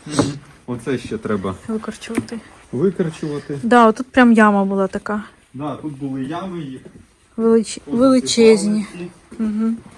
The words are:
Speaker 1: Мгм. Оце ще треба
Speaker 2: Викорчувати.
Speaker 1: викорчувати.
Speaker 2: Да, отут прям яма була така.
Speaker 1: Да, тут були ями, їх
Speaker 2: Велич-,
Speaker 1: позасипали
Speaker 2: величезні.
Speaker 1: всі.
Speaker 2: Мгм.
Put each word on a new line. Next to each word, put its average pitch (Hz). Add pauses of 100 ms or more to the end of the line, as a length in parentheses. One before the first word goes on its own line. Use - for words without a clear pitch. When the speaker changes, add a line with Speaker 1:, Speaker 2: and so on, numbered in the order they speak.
Speaker 1:
Мгм. - (420)
Оце 123
ще 117
треба 98 (120)
Speaker 2:
Викорчувати. 220 (320)
Speaker 1:
викорчувати. 151
Speaker 2:
Да, 233
отут 220
прям 240
яма 208
була 196
така. 208 (300)
Speaker 1:
Да, 139
тут 147
були 135
ями, 175
їх 131 (560)
Speaker 2:
Велич-, 226
Speaker 1:
позасипали 277
Speaker 2:
величезні. 220 (100)
Speaker 1:
всі. 175 (360)
Speaker 2:
Мгм. 220 (200)